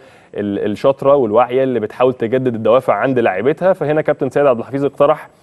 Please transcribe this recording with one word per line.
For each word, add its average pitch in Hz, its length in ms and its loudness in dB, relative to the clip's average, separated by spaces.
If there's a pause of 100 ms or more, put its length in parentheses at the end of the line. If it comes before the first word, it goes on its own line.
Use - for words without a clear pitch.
(340)
ال-، 104 360 -4
الشاطرة 135 440 0
والواعية 123 480 2
اللي 127 180 -2
بتحاول 123 340 -2
تجدد 127 400 -2
الدوافع 110 400 2
عند 123 240 0
لاعيبتها. 117 540 0
فهنا 151 280 -2
كابتن 143 300 -2
سيد 143 160 2
عبد 123 120 4
الحفيظ 135 260 -6
اقترح 147 440 0 (140)